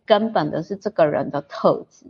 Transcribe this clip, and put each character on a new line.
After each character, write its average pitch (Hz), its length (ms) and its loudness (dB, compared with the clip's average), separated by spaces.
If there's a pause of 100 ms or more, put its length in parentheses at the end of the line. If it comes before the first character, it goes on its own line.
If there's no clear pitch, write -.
根 220 260 2
本 160 200 -2
的 147 100 -4
是 196 140 -10
这 202 140 -8
个 170 160 2
人 - 260 -2
的 143 100 -4
特 - 480 0
质。 - 200 -20